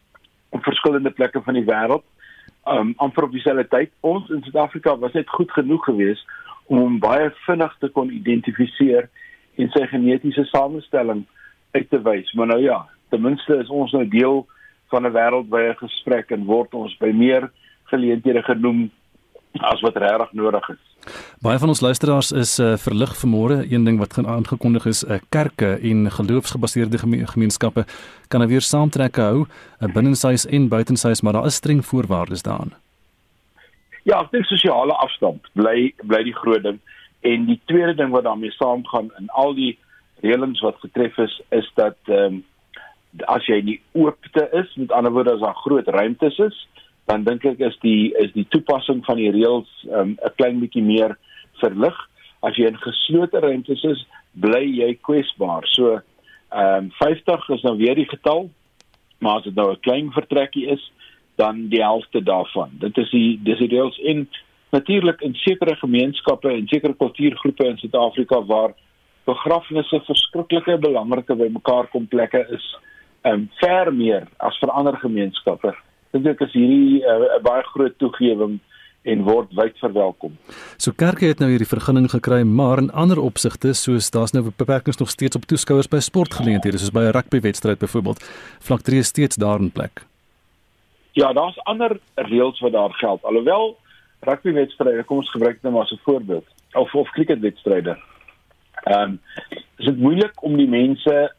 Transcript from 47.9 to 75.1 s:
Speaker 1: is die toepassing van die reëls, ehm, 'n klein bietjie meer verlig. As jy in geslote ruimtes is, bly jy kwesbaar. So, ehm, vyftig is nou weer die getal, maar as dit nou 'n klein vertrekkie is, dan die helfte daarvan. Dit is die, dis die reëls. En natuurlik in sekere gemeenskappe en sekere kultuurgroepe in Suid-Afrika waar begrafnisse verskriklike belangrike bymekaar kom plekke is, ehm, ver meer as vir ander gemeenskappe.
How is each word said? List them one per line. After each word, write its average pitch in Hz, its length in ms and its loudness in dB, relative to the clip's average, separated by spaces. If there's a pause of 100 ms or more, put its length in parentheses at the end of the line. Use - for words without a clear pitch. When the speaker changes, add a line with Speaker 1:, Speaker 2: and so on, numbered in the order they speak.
Speaker 1:
is 104 160 0
die 104 160 -2
toepassing 139 560 0
van 117 120 0
die 104 120 2
reëls, 113 380 2 (180)
ehm, 104 320 -2
'n - 160 -4
klein 123 240 0
bietjie 117 240 -2
meer 107 340 2 (440)
verlig. 117 340 0 (480)
As 113 120 -4
jy 117 120 2
in 110 100 -2
geslote 160 640 0
ruimtes 131 440 -2
is, 151 220 -2 (280)
bly 110 300 0
jy 120 380 0
kwesbaar. 98 640 -2
So, 113 360 2 (500)
ehm, 98 380 2 (100)
vyftig 160 500 -2
is 131 140 -4
nou 120 140 0
weer 117 180 2
die 147 140 -2
getal, 165 400 -2 (720)
maar 107 180 0
as 104 60 -6
dit 98 120 -8
nou 101 160 2
'n 92 80 -4
klein 139 320 0
vertrekkie 139 560 -2
is, 143 240 -4 (460)
dan 110 320 0
die 113 120 2
helfte 110 420 0
daarvan. 92 460 -2 (100)
Dit 104 180 -4
is 117 140 0
die, 113 320 2
dis 110 140 0
die 123 100 0
reëls. 123 360 0
En 147 260 -2 (420)
natuurlik 170 500 2
in 131 120 -4
sekere 175 420 0
gemeenskappe 135 720 0
en 113 180 -2
sekere 147 260 0
kultuurgroepe 139 720 0
in 120 120 -2
Suid-Afrika 120 680 0
waar 110 280 2 (520)
begrafnisse 156 800 -2
verskriklike 170 720 0
belangrike 127 580 0
bymekaar 117 520 0
kom 117 200 -6
plekke 120 420 0
is, - 280 -10 (460)
ehm, 107 240 0 (120)
ver 180 340 2
meer 113 340 0 (120)
as - 180 -4
vir 135 140 -2
ander 143 260 0
gemeenskappe. 101 760 -2 (420)